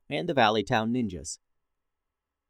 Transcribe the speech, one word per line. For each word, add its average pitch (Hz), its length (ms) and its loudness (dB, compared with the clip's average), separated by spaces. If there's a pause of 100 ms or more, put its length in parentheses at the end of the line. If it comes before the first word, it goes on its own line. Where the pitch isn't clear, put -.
(100)
and 156 180 -4
the 170 60 -2
Valley 110 280 4
Town 110 300 0
Ninjas. 92 460 -6 (1120)